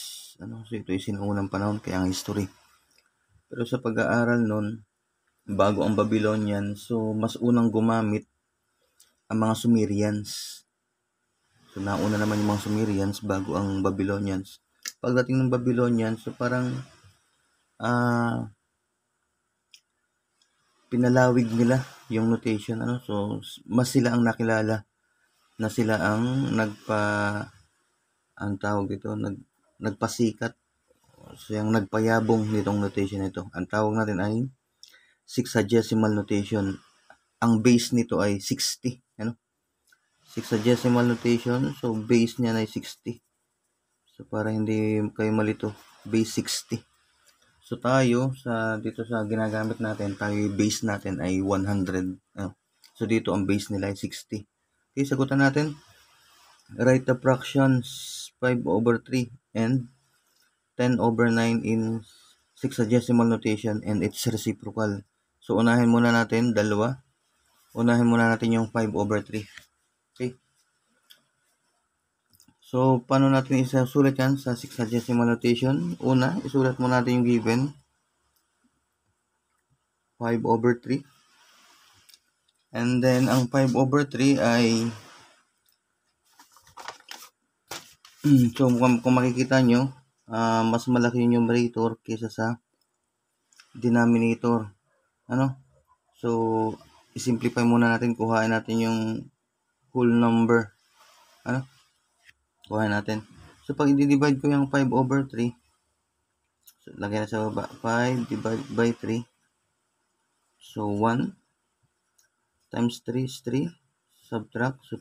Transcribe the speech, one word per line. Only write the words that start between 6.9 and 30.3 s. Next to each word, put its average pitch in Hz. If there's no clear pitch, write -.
mas 107
unang 120
gumamit 110
ang 107
mga 110
Sumerians. 104
So -
nauna 101
naman 104
yung 104
mga 101
Sumerians 104
bago 95
ang 98
Babylonians. 98
Pagdating 127
ng 127
Babylonians, 120
so 117
parang, 123
ah, 120
pinalawig 123
nila 123
yung 110
notation, 113
ano? 120
So 104
s-, -
mas 123
sila 123
ang 120
nakilala 110
na 110
sila 110
ang 117
nagpa-, 104
ang 101
tawag 101
dito, 107
nag-, 107
nagpasikat. 113